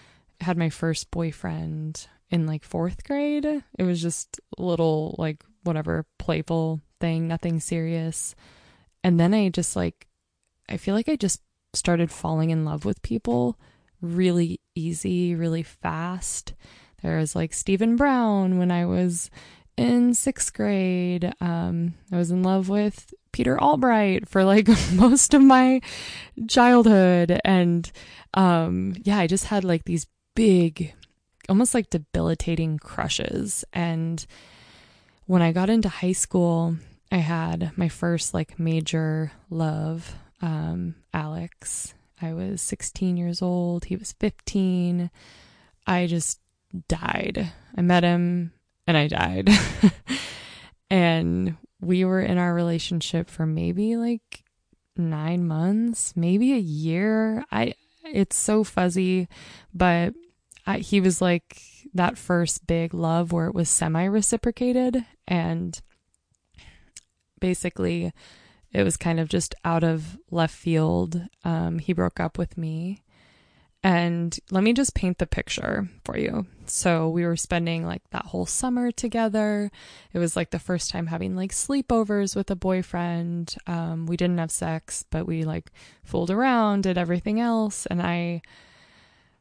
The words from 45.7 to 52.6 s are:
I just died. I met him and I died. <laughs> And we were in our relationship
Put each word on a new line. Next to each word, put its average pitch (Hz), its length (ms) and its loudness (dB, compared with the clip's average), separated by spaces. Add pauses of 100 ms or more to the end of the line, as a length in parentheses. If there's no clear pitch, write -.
I 180 200 2
just 165 340 -4 (480)
died. - 640 -4 (240)
I 175 60 0
met 175 200 6
him 175 500 0 (340)
and 170 100 4
I 147 120 4
died. - 420 0 (320)
<laughs> 196 80 8 (1000)
And 170 640 2 (240)
we 180 240 0
were 185 160 2
in 180 180 0
our 175 160 2
relationship 170 720 -2